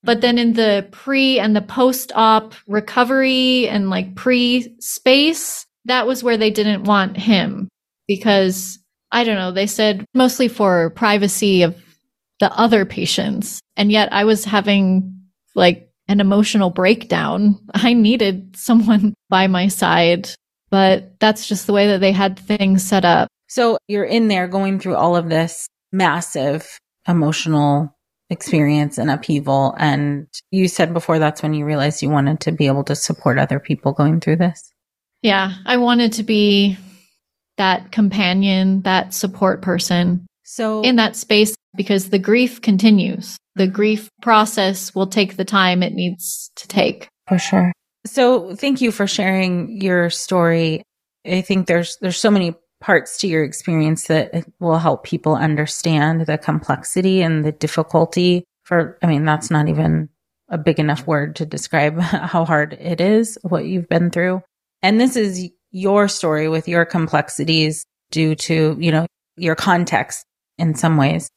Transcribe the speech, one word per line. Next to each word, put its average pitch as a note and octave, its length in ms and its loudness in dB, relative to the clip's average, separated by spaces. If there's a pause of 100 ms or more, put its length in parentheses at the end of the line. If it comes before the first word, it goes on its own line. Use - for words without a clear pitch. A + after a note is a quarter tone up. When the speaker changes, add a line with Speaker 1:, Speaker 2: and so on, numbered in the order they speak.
Speaker 1:
But A#3 200 0
then A#3+ 160 2
in A#3 160 2
the G#3 360 0
pre C4 480 0
and G#3+ 160 2
the G#3 60 2
post-op A3 920 0 (120)
recovery B3+ 1000 0
and, G3 220 -2
like, F#3+ 260 -4
pre B3 640 0
space, - 880 0 (180)
that B3 220 0
was B3+ 180 -4
where A#3 140 2
they A3 120 2
didn't G#3 340 -2
want G3 340 0
him F#3 500 0 (400)
because, G3 680 0 (340)
I A#3+ 120 0
don't A3 120 -2
know, F#3 160 -4
they F#3+ 140 -2
said G#3 480 -2
mostly B3+ 340 2
for F#3 420 2
privacy G3+ 720 0
of E3+ 140 0 (640)
the G3+ 120 2
other G#3+ 340 2
patients. - 760 -6 (160)
And G#3 160 2
yet G#3+ 180 2
I G#3 140 0
was G#3+ 220 2
having, G3 680 0 (400)
like, F3 360 2 (180)
an G3+ 120 2
emotional G3+ 500 2
breakdown. F#3 920 0 (140)
I A#3 180 2
needed G#3+ 640 0
someone G#3+ 560 2 (100)
<laughs> - 60 -20
by F#3+ 200 2
my F#3 200 0
side, E3+ 640 0 (400)
but F#3+ 500 0
that's G#3+ 260 0
just G3 200 -6
the G3+ 80 0
way G3+ 140 4
that G3 120 0
they F#3+ 120 4
had F#3+ 260 0
things F#3+ 440 0
set F#3 220 0
up. E3+ 240 4 (200)
Speaker 2:
So A#3 280 0 (100)
you're G3+ 180 -2
in A3 240 0
there F#3 200 0
going G3 320 -2
through F#3 160 -4
all E3+ 180 2
of E3+ 140 -2
this E3 380 -2 (260)
massive D#3 880 -2 (280)
emotional D3+ 880 0 (360)
experience D3 680 0
and C#3 140 -2
upheaval. C#3 680 -2
And C#3+ 500 -2 (240)
you F#3 160 2
said E3+ 260 -2
before E3 240 0
that's D3+ 240 0
when D#3 100 -2
you D3 120 -2
realized D3 360 -2
you C#3+ 100 -2
wanted D3 300 0
to D#3 120 -2
be D3 160 0
able C#3 160 0
to D3 100 -4
support C#3 440 -2
other C#3 200 0
people C#3+ 340 -2
going D#3 280 2
through D#3+ 160 0
this. F3 360 -2 (500)
Speaker 1:
Yeah, G3 300 0 (140)
I B3 120 2
wanted A#3+ 360 2
to A3 80 -6
be G3+ 540 2 (800)
that F#3 360 -2
companion, F#3+ 880 0
that F#3 300 0
support F#3+ 500 -2
person F3 640 -2 (180)
Speaker 2:
So A3 380 -6
Speaker 1:
in B3 140 2
that A3 200 0
space, G#3+ 380 2 (220)
because F#3+ 340 -2
the G3 80 2
grief A#3+ 440 0
continues. G3 760 2 (200)
The F#3+ 80 2
Speaker 2:
Mm-hmm. F#3 100 -2
Speaker 1:
grief G#3+ 340 -2 (140)
process G#3+ 720 0
will F#3+ 140 0
take F#3+ 280 -2
the F#3+ 80 -4
time F#3 380 2
it F3 100 -2
needs - 640 -8
to - 120 -20
take. - 400 -2 (200)
Speaker 2:
For F#3 100 2
sure. F3+ 340 0 (340)
So A#3+ 480 0
thank C4+ 260 -2
you A#3 120 0
for G3+ 140 -2
sharing F#3+ 760 -2
your F3+ 260 2
story. E3 760 0 (440)
I F#3 160 -2
think F#3+ 240 -2
there's, E3+ 340 -2
there's F3+ 160 -4
so G#3+ 140 2
many F3+ 240 2 (260)
parts - 380 0
to - 80 -4
your D#3+ 180 0
experience D#3 640 -2
that D#3 260 0 (260)
will E3 200 0
help E3 260 0
people D#3 300 -2
understand D#3 920 0
the D3+ 140 -2
complexity F#3 840 -2
and D#3+ 240 0
the D3+ 80 -2
difficulty E3+ 920 0 (180)
for, - 400 -2
I F3 40 0
mean, D#3 200 2
that's D3+ 240 -2
not D3+ 180 2
even D#3 400 0 (400)
a F3+ 80 -6
big D#3 240 0
enough D3+ 260 -2
word D3+ 300 -2
to D#3+ 100 -6
describe D3+ 540 -2
<laughs> - 0 -
how E3 460 -2
hard D3+ 340 0
it E3 220 -6
is, A3 400 2
what D#3+ 240 -4
you've F3 220 -4
been E3+ 220 2
through. F3+ 300 -2 (420)
And G#3 160 4
this B3+ 160 2
is F#3 360 -4 (220)
your G3 360 0
story D#3 400 -2
with D#3+ 200 -4
your E3+ 180 2
complexities D#3 1000 -2 (260)
due D#3 240 0
to, D#3 460 -2
you E3+ 100 0
know, D#3+ 160 0 (300)
your E3+ 200 -2
context - 680 0 (320)
in E3 180 -2
some D#3+ 220 0
ways. D3+ 400 0